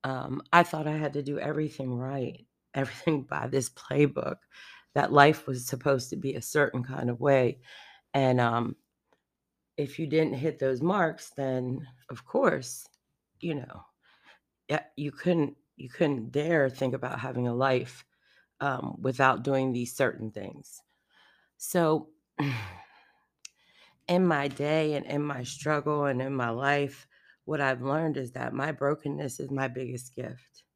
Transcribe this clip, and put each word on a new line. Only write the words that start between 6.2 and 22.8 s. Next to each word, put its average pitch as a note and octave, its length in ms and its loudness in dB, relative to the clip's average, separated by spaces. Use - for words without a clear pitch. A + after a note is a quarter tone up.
a A#2 80 -6
certain C#3 400 2
kind B2+ 280 -4
of A#2 100 -6
way. C3+ 380 4
And, B2+ 280 4
um, A#2 360 2
if C#3+ 220 -4
you D#3+ 80 -4
didn't D#3 260 2
hit C3+ 260 -4
those C3 220 0
marks, E3+ 560 0
then, C3 500 -2
of - 160 -14
course, - 600 -2
you D#3+ 160 -4
know, - 280 -12
yeah, D3+ 140 0
you C#3+ 140 -6
couldn't, E3 440 0
you B2+ 120 -14
couldn't B2+ 420 0
dare D3 380 2
think B2+ 260 -2
about B2+ 240 -6
having B2 280 -4
a A#2+ 80 0
life, C3 500 0
um, C#3 400 -4
without C3 420 2
doing C3 300 0
these B2 220 -4
certain A2 360 -2
things. - 500 -14
So, D#3+ 520 2
<sighs> C#3+ 80 0